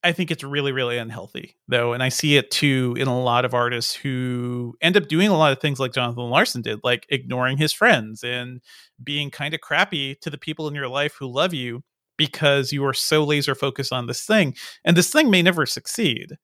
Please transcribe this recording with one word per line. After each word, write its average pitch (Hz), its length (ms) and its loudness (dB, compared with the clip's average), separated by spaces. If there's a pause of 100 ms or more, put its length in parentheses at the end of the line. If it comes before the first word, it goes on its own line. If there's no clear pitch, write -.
I 175 100 2
think 170 180 -4
it's 151 140 -6
really, 139 260 -2
really 123 260 -2
unhealthy, 113 600 -12 (100)
though. 120 260 0
And 127 80 -4
I 127 80 2
see 143 280 2
it, 131 140 2
too, 131 460 2
in 135 100 0
a 123 120 0
lot 123 240 2
of 123 100 -2
artists 120 400 0
who 123 880 -6
end 175 140 2
up 170 120 4
doing 165 200 2
a 190 100 4
lot 156 140 6
of 135 80 -2
things 139 200 -2
like 127 140 -2
Jonathan 120 360 -2
Larson 131 320 2
did, 110 220 -6
like 123 260 0
ignoring 127 480 -2
his 151 160 0
friends 120 500 0
and 123 380 -8 (420)
being 143 260 -4
kind 143 240 -8
of 156 80 -6
crappy 147 600 -2
to - 80 -8
the 143 80 -12
people 156 300 -8
in 147 60 -6
your 139 140 -6
life 143 320 -2
who 135 80 -8
love 147 260 0
you 123 300 -6 (340)
because 143 540 2
you 139 140 -2
are 135 80 0
so 156 320 2
laser 147 300 0
focused 135 360 -4
on 123 160 -4
this 123 180 -6
thing. 196 300 4 (300)
And 170 100 6
this 175 160 4
thing 302 180 4
may 185 140 6
never 170 220 4
succeed - 800 -4